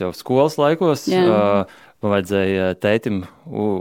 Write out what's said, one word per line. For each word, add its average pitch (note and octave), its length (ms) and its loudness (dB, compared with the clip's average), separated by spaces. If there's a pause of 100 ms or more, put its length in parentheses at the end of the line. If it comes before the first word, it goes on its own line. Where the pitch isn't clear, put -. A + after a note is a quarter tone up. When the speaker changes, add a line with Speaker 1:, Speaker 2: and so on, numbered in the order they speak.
Speaker 1:
jau F2+ 140 -4
skolas C#3 440 0
laikos. D#3 480 0
Speaker 2:
Jā. F#3 160 2
Speaker 1:
Ā, G#2 640 0 (140)
man G#2 140 0
vajadzēja F#2+ 560 0 (100)
tētim G#2+ 400 0 (240)
u-, G#2+ 340 -4